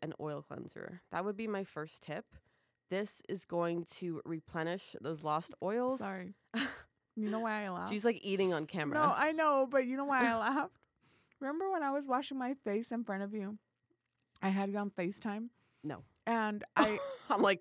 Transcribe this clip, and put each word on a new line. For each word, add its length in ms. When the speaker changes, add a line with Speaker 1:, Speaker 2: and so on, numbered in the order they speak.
Speaker 1:
an 180
oil 220
cleanser. 600
That 120
would 120
be 100
my 180
first 380
tip. 220
This 380
is 160
going 400
to 260
replenish 760
those 220
lost 400
oils. 380
Speaker 2:
Sorry. 340
Speaker 1:
<laughs> 100
Speaker 2:
You 120
know 120
why 260
I 40
laugh? 200
Speaker 1:
She's, 140
like, 180
eating 320
on 120
camera. 300
Speaker 2:
No, 180
I 180
know, 380
but 140
you 120
know 100
why 200
I 100
Speaker 1:
<laughs> 20
Speaker 2:
laughed? 400
Remember 300
when 120
I 80
was 160
washing 320
my 160
face 280
in 120
front 200
of 100
you? 240
I 80
had 220
you 80
on 120
FaceTime. 580
Speaker 1:
No. 200
Speaker 2:
And 360
I 220
Speaker 1:
<laughs> 140
I'm 140
like, 180